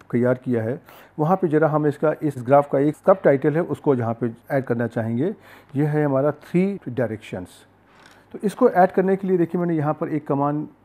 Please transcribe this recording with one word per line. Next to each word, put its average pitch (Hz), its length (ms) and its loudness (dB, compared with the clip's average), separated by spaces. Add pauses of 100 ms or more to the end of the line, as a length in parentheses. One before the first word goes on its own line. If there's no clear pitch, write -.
(120)
तैयार 123 260 2
किया 120 260 -4
है 127 180 -6 (380)
वहाँ 156 180 2
पे 185 100 -2
ज़रा 156 200 2
हम 151 200 0
इसका, 151 260 0
इस 151 260 -4
ग्राफ 139 320 4
का 143 80 0
एक 147 180 0
सब 196 240 2
टाइटल 147 340 2
है 165 80 0
उसको 147 320 0
जहाँ 117 180 -2
पे 120 160 -4 (220)
ऐड 139 120 0
करना 120 240 -2
चाहेंगे, 117 460 -2 (420)
ये 143 100 0
है 151 200 0
हमारा 139 260 0
थ्री 180 480 -2 (100)
डायरेक्शंस। 110 760 -8 (680)
तो - 100 -14
इसको 226 260 2
ऐड 185 220 4
करने 190 240 0
के 190 120 -8
लिए 185 100 0
देखिए 170 240 -2
मैंने 170 140 -2
यहाँ 151 180 -2
पर 151 160 -6
एक 151 180 -6
कमांड 147 380 -2 (200)